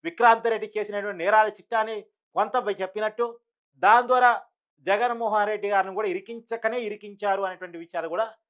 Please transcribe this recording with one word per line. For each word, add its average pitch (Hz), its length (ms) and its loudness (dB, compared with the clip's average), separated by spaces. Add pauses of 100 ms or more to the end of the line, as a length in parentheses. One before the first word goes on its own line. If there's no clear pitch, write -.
విక్రాంత్ 185 460 2
రెడ్డి 214 240 -6
చేసినటువంటి 202 480 -6
నేరాల 214 240 4 (100)
చిట్టాని 220 380 -4 (400)
కొంత 208 180 -2 (280)
చెప్పినట్టు, 214 440 -4 (560)
దాని 233 300 6
ద్వారా 247 200 6 (540)
జగన్మోహన్ 214 640 0
రెడ్డి 202 220 -4
గారిని 190 240 0
కూడా 208 160 -2
ఇరికించకనే 226 760 -6
ఇరికించారు 202 640 -4
అనేటువంటి 175 340 -12
విషయాలు 165 320 -8
కూడా 214 100 -2 (260)